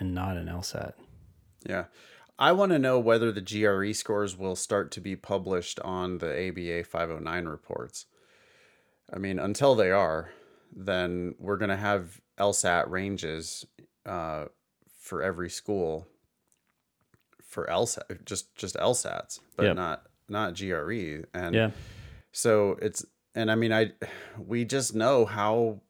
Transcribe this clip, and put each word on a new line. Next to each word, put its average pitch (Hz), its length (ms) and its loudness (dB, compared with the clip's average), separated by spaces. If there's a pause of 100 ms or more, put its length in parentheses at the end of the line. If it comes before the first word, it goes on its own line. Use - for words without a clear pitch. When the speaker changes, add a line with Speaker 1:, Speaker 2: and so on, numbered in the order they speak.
Speaker 1:
and 95 120 -2
not 90 240 -2
an 85 120 -6
L 87 160 -6
sat. - 320 -8 (720)
Speaker 2:
Yeah. 92 160 -4 (540)
I 143 140 6
wanna 185 260 4
know 131 200 6
whether 117 320 4
the 101 100 -2
G 104 260 0
R 98 180 4
E 107 80 0
scores 104 440 -2
will 92 200 -4
start 98 360 -2
to - 80 -10
be 92 160 -6
published 95 640 -4
on 90 380 -4
the 82 140 -4
A 90 180 -4
B 87 200 -6
A 85 140 -2
five 82 260 -4
oh 80 80 -8
nine 82 280 -4
reports. - 600 -10 (1080)
I 95 60 -8
mean, 95 220 -4
until 127 340 4
they 98 160 4
are, 87 400 2 (440)
then 90 640 -2
we're 98 200 -2
gonna 98 180 0
have 101 440 -2 (180)
L 101 140 4
sat 87 360 2
ranges, 82 800 -4 (400)
uh, 80 400 -6 (520)
for 85 220 -6
every 87 300 -2
school 85 560 -2 (1400)
for - 240 -8
L 107 180 2
sat, - 380 -8
just, - 320 -8
just 95 220 -8
L 120 160 4
sats, - 440 -6 (180)
but 104 100 4
Speaker 1:
Yep. 87 100 4
Speaker 2:
not, 85 300 -4 (220)
not 101 260 -2
G 95 180 -4
R 80 180 -2
E. 82 320 -6 (120)
And 90 200 -2
Speaker 1:
Yeah. 110 160 4 (640)
Speaker 2:
so 104 480 4
it's, - 240 -4 (300)
and 113 180 0
I - 40 4
mean, 113 160 4
I, 110 200 4 (460)
we 117 260 -2
just 117 300 -2
know 117 320 6
how 107 640 2